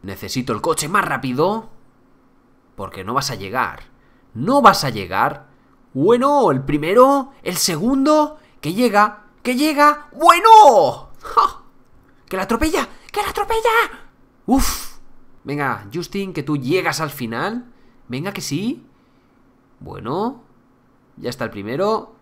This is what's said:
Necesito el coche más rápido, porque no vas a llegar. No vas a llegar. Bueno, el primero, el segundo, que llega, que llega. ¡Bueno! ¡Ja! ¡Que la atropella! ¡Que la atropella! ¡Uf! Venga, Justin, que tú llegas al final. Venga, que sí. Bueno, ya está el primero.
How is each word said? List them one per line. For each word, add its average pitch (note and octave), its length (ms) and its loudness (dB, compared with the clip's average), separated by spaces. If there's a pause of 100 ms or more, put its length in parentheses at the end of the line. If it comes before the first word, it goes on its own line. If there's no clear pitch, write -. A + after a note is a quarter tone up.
Necesito G2+ 520 -8
el G#2 80 -6
coche D#3 260 -2
más F#3+ 180 0
rápido, D3 640 -4 (1040)
porque F#2+ 280 -14
no A2 100 -8
vas C#3 180 -4
a A2+ 40 -8
llegar. G2 480 -6 (500)
No G#3+ 280 2
vas F#3+ 220 4
a C3+ 60 -2
llegar. G#2 580 -4 (460)
Bueno, A#3+ 580 4
el C3 120 0
primero, G#3 720 2 (100)
el F3+ 140 -6
segundo, C4+ 840 0 (220)
que D#3 120 -6
llega, G#3+ 520 0 (180)
que B3 120 -2
llega. D4 580 2
¡Bueno! E4+ 960 6 (120)
¡Ja! - 420 -2 (640)
¡Que F#3+ 100 -6
la F#3+ 60 -4
atropella! A#3+ 440 -2 (240)
¡Que G#4 100 -4
la G4+ 80 -4
atropella! A4+ 800 -2 (360)
¡Uf! - 520 -2 (460)
Venga, B2+ 500 -6
Justin, F#3+ 380 -8
que D3+ 120 -8
tú D3+ 140 -4
llegas D#3 440 -2
al D3+ 80 -4
final. C3+ 600 -8 (360)
Venga, D3 240 -8
que F#3+ 100 -10
sí. G3 440 -6 (960)
Bueno, C#3+ 640 -8 (720)
ya A#2+ 120 -8
está A#2 160 -8
el G#2 40 -10
primero. D3+ 720 -4